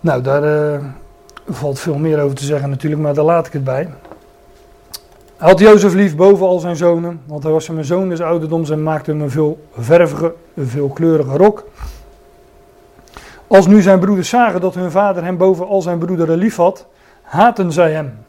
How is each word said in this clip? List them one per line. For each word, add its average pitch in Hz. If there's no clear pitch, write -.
Nou, 139
daar, 147
eh, 143
valt 139
veel 147
meer 151
over 139
te 139
zeggen 139
natuurlijk, 151
maar 147
daar 151
laat 165
ik -
het 143
bij. 131
Hij 160
had 185
Jozef 202
lief 185
boven 190
al 180
zijn 170
zonen, 170
want 151
hij 156
was 160
hem 165
een 156
zoon 180
des 165
ouderdoms 165
en 156
maakte 156
hem 151
een 147
veelvervige, 156
een 139
veelkleurige 143
rok. 208
Als 196
nu 202
zijn 190
broeders 185
zagen 226
dat 180
hun 180
vader 185
hem 185
boven 185
al 196
zijn 170
broederen 170
lief 202
had, -
haatten 196
zij 160
hem. 143